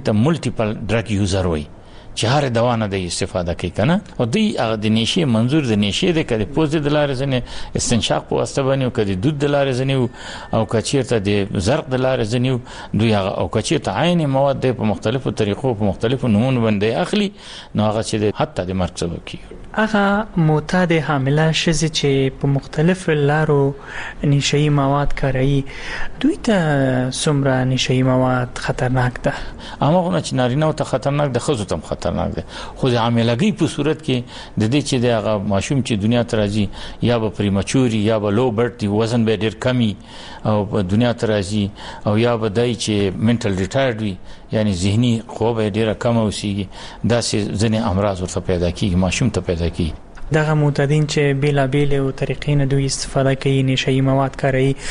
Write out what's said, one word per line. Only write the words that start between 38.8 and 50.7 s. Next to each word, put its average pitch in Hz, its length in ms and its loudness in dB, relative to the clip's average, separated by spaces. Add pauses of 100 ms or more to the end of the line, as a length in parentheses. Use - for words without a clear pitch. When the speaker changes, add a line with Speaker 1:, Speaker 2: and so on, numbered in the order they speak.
Speaker 1:
وي، 104 60 0
وزن 110 360 2
به 110 120 2
یې 90 80 -6
ډېر 104 160 0
کم 127 180 0
وي، 107 180 0 (500)
او 104 260 2
په 110 100 0 (120)
دنیا 117 180 4
ته 117 140 -2
راځي، 101 420 0 (380)
او 107 120 2
یا 120 180 2
به 110 120 -2
دی 120 260 0
چې 101 380 0
منټل 113 400 0 (100)
ریټایرډ 120 400 0
وي، 98 140 -4 (360)
یعنی 107 200 2
ذهني 110 560 2
قوه 113 260 0
به 110 140 0
یې 98 80 -2
ډېره 110 260 0
کمه 117 220 2
اوسېږي، 101 420 -2 (460)
داسې 113 240 0 (240)
ځینې 110 180 2 (120)
امراض 95 320 0
ورته 90 180 -4
پیدا 87 300 0
کېږي، 90 260 0 (100)
ماشوم 104 240 0
ته 92 100 -2
پیدا 85 280 -2
کېږي. 82 240 -2 (400)
Speaker 2:
دغه 156 220 2
معتادین 147 520 2